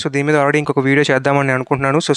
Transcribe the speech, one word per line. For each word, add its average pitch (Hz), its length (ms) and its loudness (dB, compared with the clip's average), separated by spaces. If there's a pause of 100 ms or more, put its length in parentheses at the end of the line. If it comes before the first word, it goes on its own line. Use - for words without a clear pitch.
So, 160 100 -6
దీని 143 160 -2
మీద 151 140 2
already 147 200 2
ఇంకొక 143 260 -2
వీడియో 139 220 2
చేద్దామని 139 380 0
నేను 127 100 0
అనుకుంటున్నాను. 135 480 -2
So, 151 80 -2